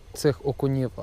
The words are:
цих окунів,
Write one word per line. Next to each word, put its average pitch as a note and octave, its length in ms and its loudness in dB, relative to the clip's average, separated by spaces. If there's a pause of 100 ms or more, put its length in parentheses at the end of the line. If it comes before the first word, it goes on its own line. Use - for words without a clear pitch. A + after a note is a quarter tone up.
(120)
цих - 340 2
окунів, C3+ 440 0 (120)